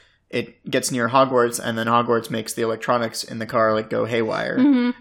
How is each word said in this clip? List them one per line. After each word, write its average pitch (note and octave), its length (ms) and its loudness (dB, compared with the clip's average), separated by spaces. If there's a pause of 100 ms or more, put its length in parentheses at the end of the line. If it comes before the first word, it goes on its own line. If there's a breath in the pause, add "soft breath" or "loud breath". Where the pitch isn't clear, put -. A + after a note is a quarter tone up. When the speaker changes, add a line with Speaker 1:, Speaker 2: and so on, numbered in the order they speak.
(320 loud breath)
Speaker 1:
it - 380 -8
gets C3+ 220 0
near A#2+ 180 0
Hogwarts, B2+ 540 2
and A2+ 140 -4
then A2+ 80 -2
Hogwarts A#2+ 460 2
makes A2 220 -6
the A#2 100 -4
electronics A2+ 600 -2
in A#2+ 160 -12
the A2 60 -6
car, A2 280 2
like, A2 180 -2
go A2+ 140 0
haywire. A2+ 520 -2
Speaker 2:
Mm-hmm. B3+ 320 4 (120)